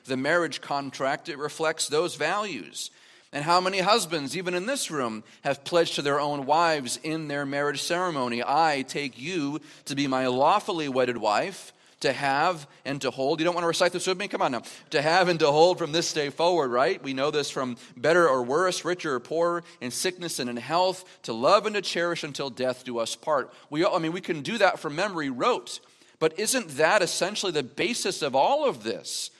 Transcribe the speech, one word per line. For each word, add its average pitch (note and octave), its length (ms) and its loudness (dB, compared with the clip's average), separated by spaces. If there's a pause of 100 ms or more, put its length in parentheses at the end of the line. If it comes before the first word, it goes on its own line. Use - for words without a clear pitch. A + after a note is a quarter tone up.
the C3 100 -4
marriage D3+ 460 0
contract, C#3 640 -4
it D3 120 -10
reflects D#3 480 -2
those D#3 280 0
values. D3+ 760 -4 (420)
And C#3+ 100 -4
how E3+ 160 4
many F#3 200 0
husbands, E3+ 580 0
even F#3 160 -4
in F3+ 140 -2
this C4 240 -4
room, A#2 320 -4 (200)
have C#3 200 -2
pledged E3+ 320 2
to D#3 80 -4
their C#3+ 160 2
own C#3+ 260 -2
wives D3+ 560 2
in D#3 260 -6
their C#3+ 200 -4
marriage C#3+ 340 -2
ceremony, C#3+ 640 -2
"I C#3+ 380 2
take C#3 340 -8
you D3 420 -4 (260)
to - 100 -6
be C#3+ 100 0
my C3 220 0
lawfully D#3 600 2
wedded B2+ 300 0
wife, A#2 560 -2 (280)
to C3+ 120 2
have D3 540 0 (180)
and C3+ 160 -4
to C3 80 0
hold." C#3 300 -2
You D#3+ 60 0
don't F3+ 100 2
wanna E3+ 100 -2
recite E3+ 260 4
this F3 140 -4
with F#3 140 -2
me? G3+ 80 -6
Come - 160 -2
on D3+ 80 2
now. A#2 100 -4 (300)
"To D3+ 100 2
have F3 260 4
and E3+ 120 2
to D3 120 6
hold E3 280 6
from D#3 140 -4
this D#3+ 200 0
day D3 160 0
forward," D#3+ 400 2
right? C#3+ 320 2
We C3+ 120 -6
know C3+ 180 0
this D3 180 0
from B2+ 260 -4 (220)
"better D#3+ 320 4
or C3 140 2
worse, F3 420 0
richer E3+ 300 -4
or A#2+ 40 -2
poorer, E3+ 440 -2 (180)
in B2 80 -6
sickness F3+ 480 -6
and C3 100 -4
in A#2+ 100 -6
health, F3+ 460 0 (200)
to A#2+ 100 -6
love E3 320 4
and G#3+ 80 -4
to G3+ 80 -2
cherish E3+ 420 -2
until C#3 280 -6
death B2 340 -4
do A#2+ 140 -4
us A2+ 160 -2
part." C#3 360 -2 (200)
We, D3+ 120 0
I F3+ 140 2
mean, D#3+ 140 -2
we F#3+ 100 -6
can D#3+ 220 -6
do G3 160 -4
that F3+ 200 4
from D3 160 -8
memory E3 360 -2
rote. F#3 480 -2 (400)
But D#3+ 200 2
isn't G3+ 380 -2
that F3 240 6
essentially F3+ 500 -2
the D3+ 120 0
basis F#3 580 -4
of C#3 120 -2
all B3 300 4
of D#3 200 0
this? - 460 -6 (100)